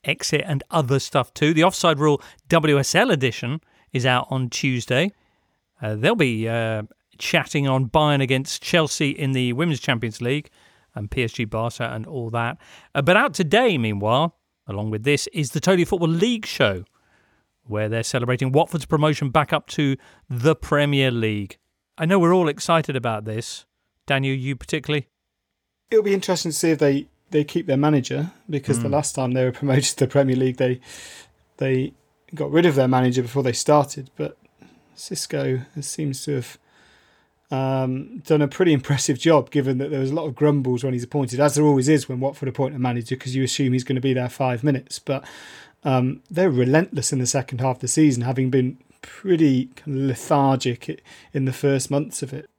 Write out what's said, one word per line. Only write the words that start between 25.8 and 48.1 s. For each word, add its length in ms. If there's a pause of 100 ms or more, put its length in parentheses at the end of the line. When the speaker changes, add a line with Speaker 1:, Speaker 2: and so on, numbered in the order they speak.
Speaker 2:
It'll 120
be 120
interesting 360
to 60
see 140
if 80
they, 260 (240)
they 140
keep 240
their 100
manager, 540 (180)
because 320
the 80
Speaker 1:
Mm. 40
Speaker 2:
last 200
time 200
they 100
were 80
promoted 320
to 140
the 100
Premier 280
League, 220
they, 220 (800)
they 360 (400)
got 160
rid 160
of 80
their 140
manager 340
before 220
they 100
started, 640
but 200 (600)
Xisco 680 (200)
seems 420
to 100
have, 220 (920)
um, 760
done 160
a 60
pretty 260
impressive 460
job, 320
given 260
that 120
there 120
was 100
a 40
lot 100
of 100
grumbles 480
when 100
he's 100
appointed, 360
as 160
there 80
always 240
is 220
when 100
Watford 300
appoint 260
a 40
manager, 360
'cause 200
you 80
assume 300
he's 100
gonna 180
be 120
there 140
five 360
minutes. 360
But, 240 (600)
um, 460
they're 200
relentless 640
in 60
the 80
second 340
half 160
of 40
the 60
season, 360